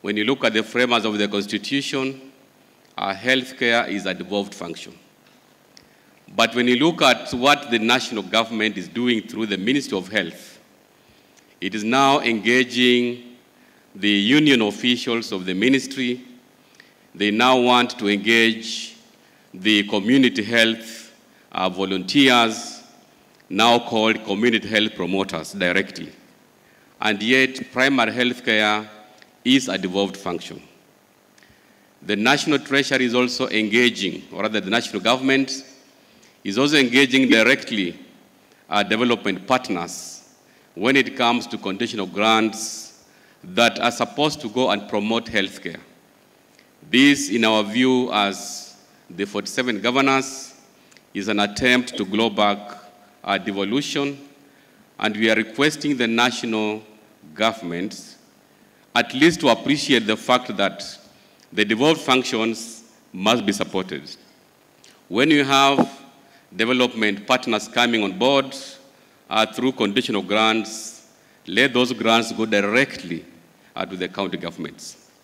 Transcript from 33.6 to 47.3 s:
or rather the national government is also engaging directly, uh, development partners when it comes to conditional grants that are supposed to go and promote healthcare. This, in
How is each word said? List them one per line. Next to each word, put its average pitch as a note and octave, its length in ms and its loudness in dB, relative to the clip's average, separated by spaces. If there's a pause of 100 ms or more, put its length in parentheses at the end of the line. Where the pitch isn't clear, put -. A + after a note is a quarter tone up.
or F#2 120 -6
rather G#2+ 180 -2
the F#2 80 -8
national A2+ 320 -2
government C3 640 0 (800)
is G2 120 -4
also D3 200 2
engaging C3 520 4
directly, A2+ 720 2 (680)
uh, G2+ 120 0
development A2 640 -2
partners - 840 -4 (440)
when B2 220 0
it A#2 220 0
comes A#2+ 280 0
to A2 120 -10
conditional G2 500 -6
grants G#2+ 960 -2 (400)
that A2 360 2
are A#2+ 120 0
supposed C#3+ 480 -2
to A2+ 100 -10
go B2+ 200 0
and G#2 180 -2
promote A2+ 380 -2
healthcare. F#2+ 540 -6 (1120)
This, C#3 400 4
in A2+ 140 0